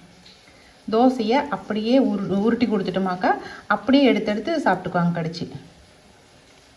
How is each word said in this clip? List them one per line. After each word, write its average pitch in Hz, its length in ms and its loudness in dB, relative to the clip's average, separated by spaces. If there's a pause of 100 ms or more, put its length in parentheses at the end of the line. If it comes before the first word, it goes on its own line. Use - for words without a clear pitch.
(920)
தோசையை 247 640 2
அப்படியே 220 420 0
உரு-, 202 460 0
உருட்டி 233 220 2
கொடுத்துட்டோமாக்கா 190 640 0 (360)
அப்படியே 269 380 2
எடுத்து 214 280 2
எடுத்து 277 320 -4
சாப்பிட்டுக்குவாங்க 175 540 0
கடிச்சு. 165 320 -8 (1300)